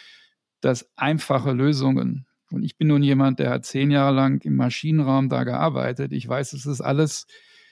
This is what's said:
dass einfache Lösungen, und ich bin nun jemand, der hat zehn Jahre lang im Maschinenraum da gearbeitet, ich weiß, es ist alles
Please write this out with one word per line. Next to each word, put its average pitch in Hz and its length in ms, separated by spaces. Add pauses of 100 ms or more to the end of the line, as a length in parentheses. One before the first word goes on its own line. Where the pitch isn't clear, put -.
(600)
dass 127 360
einfache 139 560
Lösungen, 131 720 (240)
und - 140
ich 151 120
bin 156 120
nun 143 160
jemand, 135 340
der 135 120
hat 127 140
zehn 143 280
Jahre 139 220
lang 135 300
im 147 120
Maschinenraum 135 720
da 127 160
gearbeitet, 131 680
ich 120 160
weiß, 131 240
es 135 140
ist 139 140
alles 147 460 (460)